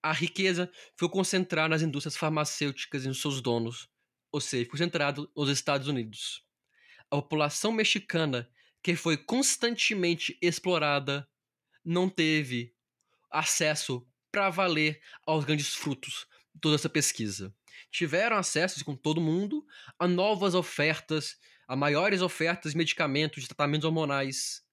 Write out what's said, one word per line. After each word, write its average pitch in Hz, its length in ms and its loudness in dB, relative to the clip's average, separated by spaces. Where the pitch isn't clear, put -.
A 156 100 0
riqueza 180 600 0
foi 170 140 0
concentrada 185 600 2
nas 160 120 2
indústrias 147 360 -2
farmacêuticas 147 880 -2
e - 20 -2
nos 131 140 -4
seus 139 200 -2
donos, 117 460 -2
ou 143 100 -2
seja, 120 240 -2
foi - 60 -16
concentrado 147 640 -2
nos 143 140 0
Estados 139 380 0
Unidos. 117 560 -6
A 143 80 0
população 151 540 0
mexicana, 165 760 0
que 175 140 0
foi 165 200 2
constantemente 214 1300 0
explorada, 147 880 0
não 175 240 2
teve 151 640 0
acesso 151 760 0
pra 196 180 0
valer 160 520 0
aos 156 200 2
grandes 147 300 0
frutos - 500 -6
de 156 60 -16
toda 151 140 4
essa 147 140 0
pesquisa. 104 640 -2
Tiveram 190 460 0
acesso, 180 460 0
com 147 120 -6
todo 156 260 0
mundo, 196 420 0
a 175 80 2
novas 185 480 2
ofertas, 156 840 0
a 127 80 -4
maiores 151 460 2
ofertas 170 500 -2
de 143 60 -2
medicamentos, 151 680 0
de - 60 -12
tratamentos 147 360 0
hormonais. 139 880 -2